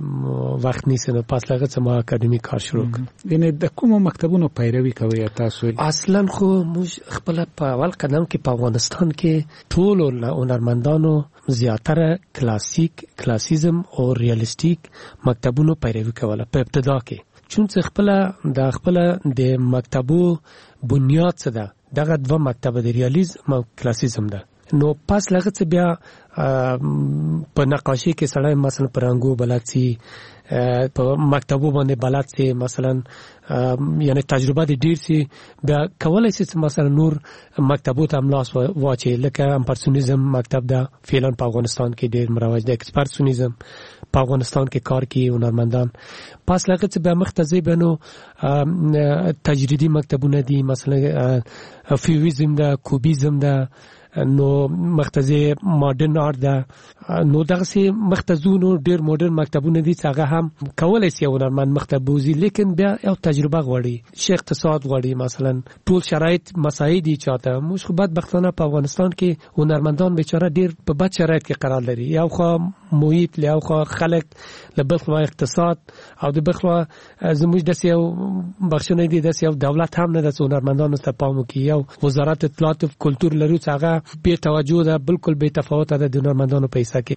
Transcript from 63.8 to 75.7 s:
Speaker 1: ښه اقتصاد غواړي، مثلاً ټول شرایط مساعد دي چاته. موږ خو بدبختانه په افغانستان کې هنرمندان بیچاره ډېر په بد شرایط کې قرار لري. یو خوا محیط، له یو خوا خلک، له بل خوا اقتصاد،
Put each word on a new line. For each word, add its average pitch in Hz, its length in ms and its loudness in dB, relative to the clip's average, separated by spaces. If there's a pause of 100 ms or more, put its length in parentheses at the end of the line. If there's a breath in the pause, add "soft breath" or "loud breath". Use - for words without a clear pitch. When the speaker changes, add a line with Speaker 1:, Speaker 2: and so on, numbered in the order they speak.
Speaker 1:
ښه - 140 -4
اقتصاد 156 560 0
غواړي، 131 280 -2
مثلاً 127 480 -2 (240 loud breath)
ټول 185 180 4
شرایط 165 380 0 (140)
مساعد 151 460 0
دي 156 140 0
چاته. 131 340 -2
موږ 156 360 -4
خو 185 60 -4
بدبختانه 175 580 0
په 170 140 -2
افغانستان 147 460 0 (120)
کې 175 140 0 (220 loud breath)
هنرمندان 156 560 2
بیچاره 165 340 0
ډېر 170 260 0 (120)
په 160 80 0
بد 185 240 0
شرایط 160 260 2
کې 143 160 -4
قرار 131 200 -2
لري. 123 320 -4
یو 160 160 2
خوا 170 280 0 (360)
محیط، 156 460 2
له 147 80 0
یو 151 140 2
خوا 156 240 0
خلک، 165 400 0 (540 loud breath)
له 143 60 2
بل 156 120 0
خوا 156 240 -2
اقتصاد، 165 560 0 (460 loud breath)